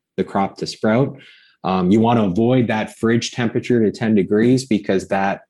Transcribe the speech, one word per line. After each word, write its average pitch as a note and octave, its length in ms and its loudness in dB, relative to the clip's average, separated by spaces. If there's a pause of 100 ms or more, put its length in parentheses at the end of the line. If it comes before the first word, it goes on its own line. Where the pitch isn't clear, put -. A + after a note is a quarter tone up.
(180)
the F#2+ 80 -2
crop - 320 -4
to - 100 -8
sprout. A#2 500 -2 (460)
Um, F#2 280 0
you A2 100 4
wanna A2+ 240 2
avoid A2+ 420 2
that G#2+ 300 -4
fridge A2+ 340 0
temperature A#2 500 -2
to G2+ 100 2
ten A2+ 220 -2
degrees A2 520 2
because F#2+ 420 -2
that G2 420 -4